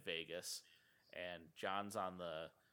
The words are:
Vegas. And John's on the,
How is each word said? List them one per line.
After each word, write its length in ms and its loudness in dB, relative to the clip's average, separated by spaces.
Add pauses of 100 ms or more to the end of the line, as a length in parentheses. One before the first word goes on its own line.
Vegas. 580 0 (500)
And 320 -4 (100)
John's 400 2
on 240 2
the, 280 0 (260)